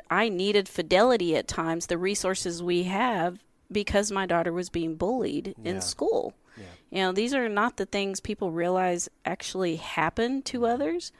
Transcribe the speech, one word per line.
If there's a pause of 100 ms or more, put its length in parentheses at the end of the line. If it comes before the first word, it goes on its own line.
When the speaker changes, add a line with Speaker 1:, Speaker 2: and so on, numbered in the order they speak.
Speaker 1:
I
needed
Fidelity
at
times,
the
resources
we
have, (320)
because
my
daughter
was
being
bullied (100)
in
Speaker 2:
Yeah.
Speaker 1:
school. (240)
Speaker 2:
Yeah. (260)
Speaker 1:
You
know,
these
are
not
the
things
people
realize (160)
actually
happen
to
Speaker 2:
Mm-hmm.
Speaker 1:
others.